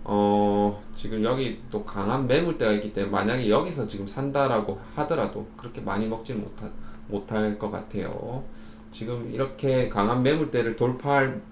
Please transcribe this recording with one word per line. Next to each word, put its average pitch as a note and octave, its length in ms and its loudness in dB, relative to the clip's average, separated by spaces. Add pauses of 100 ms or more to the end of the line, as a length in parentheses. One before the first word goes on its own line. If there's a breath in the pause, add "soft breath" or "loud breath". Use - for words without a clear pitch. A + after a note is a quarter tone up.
어, G#2 760 4 (140)
지금 A2 280 -2
여기 B2 360 0 (100)
또 G#2 140 -4
강한 A2+ 420 0
매물대가 C#3 480 4
있기 G#2 200 0
때문에 G2 180 0
만약에 A2 380 2
여기서 C#3+ 380 2
지금 G2 200 -6
산다라고 C3 720 0 (160)
하더라도 A#2+ 500 0 (100)
그렇게 - 260 -12
많이 G#2 260 -2
먹지는 A2+ 340 -4
못하-, F#2+ 300 -10 (360 loud breath)
못할 G#2 520 0
것 G#2 100 -4
같아요. G#2 760 -6 (480 loud breath)
지금 A#2 400 -6
이렇게 C3 560 0
강한 A#2 360 2
매물대를 B2+ 520 2
돌파할 C3+ 640 2 (120)